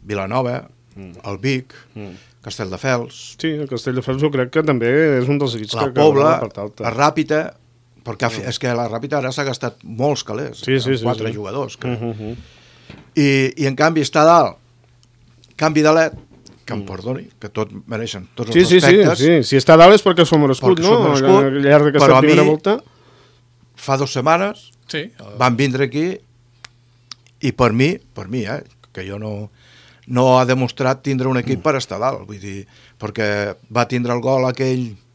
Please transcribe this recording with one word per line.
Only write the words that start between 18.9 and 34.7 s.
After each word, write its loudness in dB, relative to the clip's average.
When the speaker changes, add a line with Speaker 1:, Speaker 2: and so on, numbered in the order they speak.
Speaker 1:
respectes, 2
Speaker 2:
sí. 4
Si 0
està 8
dalt 10
és 4
perquè 4
s'ho 0
ha 4
merescut, 2
Speaker 1:
perquè -4
s'ho 4
ha 4
Speaker 2:
no? 2
Speaker 1:
merescut, 4
Speaker 2:
Al 0
llarg 6
d'aquesta 4
Speaker 1:
però 8
a 8
Speaker 2:
primera 6
Speaker 1:
mi, 4
Speaker 2:
volta. 0
Speaker 1:
fa -4
dos -2
setmanes, -2
Speaker 3:
Sí, -10
el -18
Speaker 1:
van 2
vindre 0
aquí -6
i -2
per 0
mi, 0
per -16
mi, -8
eh, -10
que -12
jo -12
no... -12
no 4
ha 2
demostrat -2
tindre -2
un -2
equip -4
Speaker 4:
Mm. -18
Speaker 1:
per 0
estar -6
dalt, -4
vull -16
dir, -14
perquè -4
va 0
tindre -4
el -4
gol 0
aquell -4